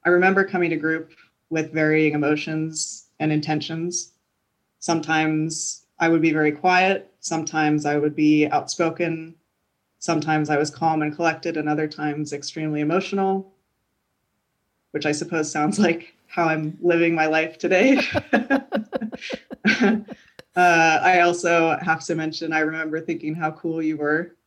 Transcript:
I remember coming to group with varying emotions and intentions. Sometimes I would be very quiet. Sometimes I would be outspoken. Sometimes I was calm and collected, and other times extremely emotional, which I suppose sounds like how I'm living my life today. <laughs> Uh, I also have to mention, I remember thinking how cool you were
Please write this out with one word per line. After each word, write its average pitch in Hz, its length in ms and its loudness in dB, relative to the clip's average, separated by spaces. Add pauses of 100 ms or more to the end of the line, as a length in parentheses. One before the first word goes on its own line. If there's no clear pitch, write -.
I 175 40 4
remember 185 340 4
coming 180 280 -2
to 156 60 -2
group 160 340 -4 (380)
with 160 220 -4
varying 156 440 2
emotions 156 920 -4 (120)
and 156 120 0
intentions. 156 800 -4 (680)
Sometimes 156 1040 -2 (140)
I 165 100 2
would 165 120 4
be 160 100 4
very 151 200 2
quiet. 185 680 2
Sometimes 151 680 0
I 147 120 2
would 147 180 0
be 151 320 4
outspoken. 160 880 -2 (640)
Sometimes 156 500 0
I 147 80 2
was 151 120 0
calm 160 320 -2
and 151 140 -4
collected, 165 420 -2
and 151 120 -4
other 151 180 -2
times 151 460 -6
extremely 151 480 -6
emotional, 190 720 -2 (1400)
which 160 140 -6
I 147 60 0
suppose 156 400 -4
sounds 151 260 -2
like 170 380 0 (120)
how 170 180 -2
I'm 156 360 -2
living 170 320 4
my 156 140 2
life 160 300 -2
today. 208 420 4 (320)
<laughs> - 1700 -2 (500)
Uh, 165 460 6
I 180 200 4
also 170 560 2
have 160 280 -2
to 170 100 -2
mention, 160 360 -6
I 156 80 0
remember 156 400 -4
thinking 160 340 -6
how 160 180 -4
cool 165 300 -6
you 156 140 -2
were 151 400 -2 (100)